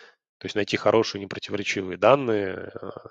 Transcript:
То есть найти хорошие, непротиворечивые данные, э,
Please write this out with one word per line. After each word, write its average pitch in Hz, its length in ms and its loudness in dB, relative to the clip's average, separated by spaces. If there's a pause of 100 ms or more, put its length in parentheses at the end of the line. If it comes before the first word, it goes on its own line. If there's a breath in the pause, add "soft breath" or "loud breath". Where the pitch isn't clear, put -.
(440 loud breath)
То - 40 -8
есть - 100 -8
найти 104 180 0
хорошие, 104 460 2
непротиворечивые 98 760 -6
данные, 101 760 2
э, - 160 -12 (220)